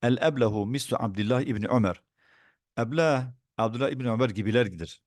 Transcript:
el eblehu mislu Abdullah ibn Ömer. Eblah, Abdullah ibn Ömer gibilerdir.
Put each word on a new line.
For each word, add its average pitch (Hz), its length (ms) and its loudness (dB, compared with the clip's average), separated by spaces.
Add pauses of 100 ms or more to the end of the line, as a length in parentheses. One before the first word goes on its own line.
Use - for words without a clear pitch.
el 120 140 4
eblehu 113 500 2
mislu 127 340 -4
Abdullah 107 400 0
ibn 107 240 -2
Ömer. 104 380 2 (760)
Eblah, 131 540 0 (260)
Abdullah 117 320 0
ibn 131 140 -6
Ömer 120 260 0
gibilerdir. 101 760 -2